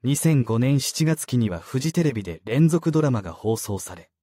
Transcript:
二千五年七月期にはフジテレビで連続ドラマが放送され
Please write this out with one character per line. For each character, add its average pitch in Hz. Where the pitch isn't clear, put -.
二 131
千 147
五 113
年 135
七 -
月 156
期 123
に 110
は 85
フ -
ジ 156
テ 175
レ 147
ビ 110
で 85
連 139
続 165
ド 151
ラ 143
マ 113
が 87
放 110
送 104
さ -
れ 85